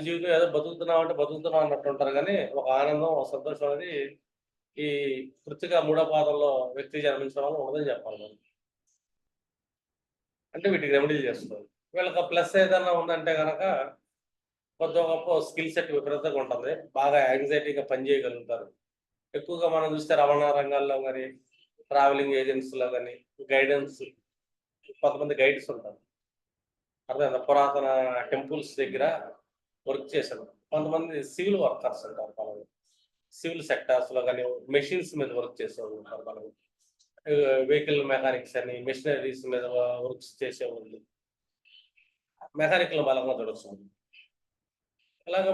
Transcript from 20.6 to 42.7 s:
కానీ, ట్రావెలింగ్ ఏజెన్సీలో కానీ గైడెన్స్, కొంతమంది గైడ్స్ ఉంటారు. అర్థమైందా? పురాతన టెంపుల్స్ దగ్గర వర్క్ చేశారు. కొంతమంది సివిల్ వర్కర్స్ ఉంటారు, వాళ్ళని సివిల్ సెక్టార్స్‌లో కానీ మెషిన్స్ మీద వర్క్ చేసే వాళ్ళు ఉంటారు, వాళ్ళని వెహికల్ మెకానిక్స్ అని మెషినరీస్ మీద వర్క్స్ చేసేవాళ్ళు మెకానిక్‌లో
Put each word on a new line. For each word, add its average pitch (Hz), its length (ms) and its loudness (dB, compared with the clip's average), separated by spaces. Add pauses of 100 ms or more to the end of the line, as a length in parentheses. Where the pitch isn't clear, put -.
కానీ, 131 220 -4 (680)
ట్రావెలింగ్ 139 440 4
ఏజెన్సీలో 131 560 0
కానీ 123 240 -6 (320)
గైడెన్స్, 135 560 2 (960)
కొంతమంది 147 360 0
గైడ్స్ 135 360 2
ఉంటారు. 107 280 -12 (1120)
అర్థమైందా? 127 360 4
పురాతన 139 420 6 (400)
టెంపుల్స్ 135 520 -4
దగ్గర 131 260 0 (840)
వర్క్ 135 240 -4
చేశారు. 120 340 -4 (240)
కొంతమంది 156 560 -2
సివిల్ 190 340 -2
వర్కర్స్ - 460 -2
ఉంటారు, 107 320 -10
వాళ్ళని 107 280 -10 (680)
సివిల్ 165 300 -8
సెక్టార్స్‌లో 127 600 0
కానీ 123 180 -2 (260)
మెషిన్స్ 143 480 0
మీద 135 160 -2
వర్క్ 120 260 -6
చేసే 110 220 -8
వాళ్ళు 107 180 -10
ఉంటారు, 110 260 -14
వాళ్ళని 107 260 -14 (1160)
వెహికల్ 147 380 2
మెకానిక్స్ 131 520 -2
అని 123 180 -6 (100)
మెషినరీస్ 131 640 -4
మీద 123 180 -4 (360)
వర్క్స్ 127 360 -10
చేసేవాళ్ళు 117 600 -8 (1600)
మెకానిక్‌లో 160 500 2